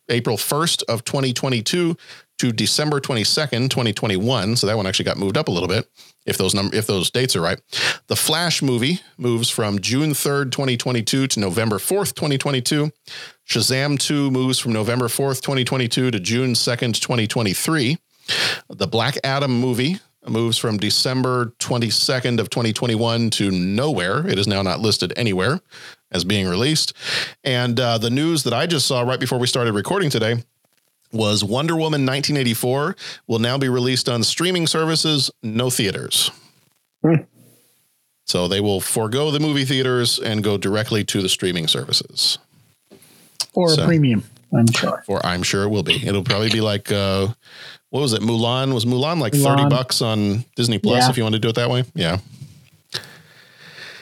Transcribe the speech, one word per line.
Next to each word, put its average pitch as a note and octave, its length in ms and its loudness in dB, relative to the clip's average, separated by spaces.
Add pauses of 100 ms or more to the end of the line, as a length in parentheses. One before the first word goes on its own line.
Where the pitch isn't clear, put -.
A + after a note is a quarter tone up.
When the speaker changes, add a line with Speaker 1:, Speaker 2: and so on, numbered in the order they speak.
Speaker 1:
April A#2+ 280 0
first D#3 460 0
of A2+ 220 -4
twenty C3+ 260 0
twenty-two C#3+ 640 0 (440)
to B2+ 120 2
December C#3 480 0
twenty-second, C3 720 0
twenty A#2 220 0
twenty-one. A2 640 0
So G2 100 2
that G#2+ 80 2
one G2+ 120 0
actually G2 180 -2
got - 120 -2
moved G2 200 0
up D3+ 100 0
a A#2+ 40 -2
little F2 180 0
bit, G2+ 180 0 (380)
if - 120 -2
those F#2+ 160 0
num-, G2 200 -2
if G#2+ 120 -2
those F#2+ 240 0
dates B2 280 0
are F2 40 -2
right. E2+ 180 -2 (480)
The A2 100 0
Flash D#3+ 440 0
movie C3 380 0 (180)
moves A#2+ 320 0
from G2+ 300 -2
June C3 340 0
third, C#3+ 380 -2
twenty C3+ 240 -2
twenty-two C3 520 0
to A2+ 120 -2
November G#2 400 0
fourth, G3 340 -2
twenty C#3+ 240 -2
twenty-two. D3 540 0 (560)
Shazam C3 500 0
two C#3+ 340 2
moves B2+ 280 2
from A#2+ 140 -2
November A#2 340 0
fourth, C#3 340 -2
twenty C3+ 220 0
twenty-two B2+ 480 0
to G#2+ 80 0
June A#2 360 0
second, A#2 460 0
twenty A#2 240 0
twenty-three. B2 720 0 (720)
The G2 180 -4
Black A2+ 360 0
Adam C3+ 340 0
movie B2+ 420 0 (280)
moves A#2 300 0
from A2 200 -2
December B2+ 840 0
twenty-second A#2+ 800 0
of G2 80 0
twenty A#2 240 0
twenty-one A#2 580 0
to G2+ 200 2
nowhere. G2+ 760 0
It F#2+ 100 0
is G2+ 100 2
now G2 140 0
not F#2 200 0
listed G#2+ 340 0
anywhere A2 460 0 (500)
as F3 140 -2
being G3 220 2
released. D3+ 460 0 (500)
And, B2 360 0
uh, A#2 180 2
the A2+ 120 0
news D3 340 0
that A#2+ 100 0
I C3+ 120 0
just E3+ 200 0
saw B2+ 160 0
right B2+ 180 0
before C3 200 -2
we A#2+ 80 0
started A#2+ 260 0
recording E3 360 0
today A#2 340 0 (680)
was G#2+ 280 2
Wonder C#3 360 0
Woman D#3 260 0
nineteen C3+ 320 0
eighty-four C3 640 0 (300)
will A2+ 120 0
now A#2+ 180 2
be C3+ 120 0
released B2 400 0
on A#2+ 140 0
streaming E3+ 440 0
services, D#3+ 640 0 (100)
no A#2 280 0
theaters. F#2+ 600 0 (720)
Speaker 2:
Hmm. D#3 200 4 (1040)
Speaker 1:
So F2+ 240 0
they G2 100 0
will G2+ 220 0
forego B2 500 -2
the C#3+ 80 0
movie D3 240 0
theaters C3 560 0
and G#2+ 240 0
go G2+ 140 2
directly G#2 480 0
to G2+ 160 0
the F#2 80 0
streaming F2+ 400 0
services. - 720 -2 (1120)
Speaker 2:
Or F3+ 180 2
a D#3 40 4
Speaker 1:
So, D3+ 100 2
Speaker 2:
premium, C#3 380 4 (300)
I'm A#2 180 6
sure. - 340 -2
Speaker 1:
for, G2 200 -2
I'm F2+ 180 -2
sure G2 200 0
it G#2 60 0
will G#2 140 0
be. - 220 0
It'll G2 180 0
probably A2 260 0
be A2 120 2
like, G#2 300 0
uh, G2 360 0 (640)
what C3 120 -2
was C3 120 0
it? G#2 80 0
Mulan? A#2 520 0
Was A2+ 120 0
Mulan C3+ 340 0
like C#3 140 -2
thirty C#3 300 4
Speaker 2:
Mulan. C#3+ 60 4
Speaker 1:
bucks B2+ 320 0
on A2 440 0 (100)
Disney A#2 220 0
Plus A2+ 260 2
Speaker 2:
Yeah. B2+ 60 4
Speaker 1:
if B2 80 0
you A#2 60 0
want A2 100 0
to A2 60 0
do A2+ 100 0
it A2+ 60 0
that B2 140 0
way? B2 140 0 (120)
Yeah. F2 240 0 (1800)